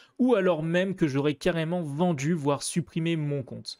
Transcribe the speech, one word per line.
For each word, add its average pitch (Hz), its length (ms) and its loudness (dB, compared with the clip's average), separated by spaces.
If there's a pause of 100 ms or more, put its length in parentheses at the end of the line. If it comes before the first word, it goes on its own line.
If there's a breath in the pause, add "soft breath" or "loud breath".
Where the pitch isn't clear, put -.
(180 loud breath)
ou 247 160 4
alors 180 280 4
même 180 320 0
que 180 140 2
j'aurais 139 280 0
carrément 170 440 -2
vendu, 156 540 0
voire 143 280 0
supprimé 170 540 -2
mon 147 260 -2
compte. 117 360 -16